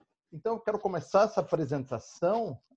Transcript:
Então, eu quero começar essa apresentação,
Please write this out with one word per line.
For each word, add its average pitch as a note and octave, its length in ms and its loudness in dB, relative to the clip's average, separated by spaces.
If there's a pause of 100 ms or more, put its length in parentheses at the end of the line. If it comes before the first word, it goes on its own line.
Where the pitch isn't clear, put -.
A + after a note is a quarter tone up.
(320)
Então, E3+ 220 -4
eu A3 60 -4
quero G#3+ 180 -2
começar F#3+ 460 2
essa G#3 180 0
apresentação, D#3 1160 -2 (180)